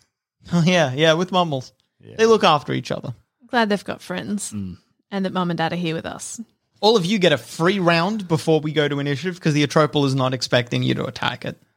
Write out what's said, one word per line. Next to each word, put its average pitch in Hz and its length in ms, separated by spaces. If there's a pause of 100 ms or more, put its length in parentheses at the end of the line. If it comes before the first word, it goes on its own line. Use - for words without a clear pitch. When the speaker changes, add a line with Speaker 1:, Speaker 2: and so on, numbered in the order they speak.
(520)
Speaker 1:
Oh, 175 140
yeah, 165 280
yeah, 156 200
with 180 180
Mumbles. 165 400 (300)
Speaker 2:
Yeah. - 160
Speaker 1:
They 220 80
look 220 180
after 151 300
each 131 180
other. 135 220 (340)
Speaker 3:
Glad 226 220
they've 202 160
got - 160
friends 185 500
Speaker 2:
Mm. 95 260 (320)
Speaker 3:
and 196 140
that 185 80
Mum 180 200
and 170 60
Dad 160 140
are 175 60
here 165 180
with - 100
us. - 360 (400)
Speaker 1:
All 220 160
of 170 80
you 214 120
get 175 140
a 143 60
free 180 420
round 175 480
before 160 320
we 151 140
go 147 160
to 143 100
initiative 143 400
'cause 156 140
the 147 120
Atropal 147 400
is 135 100
not 131 180
expecting 127 500
you 127 120
to 131 100
attack 127 400
it. - 100 (220)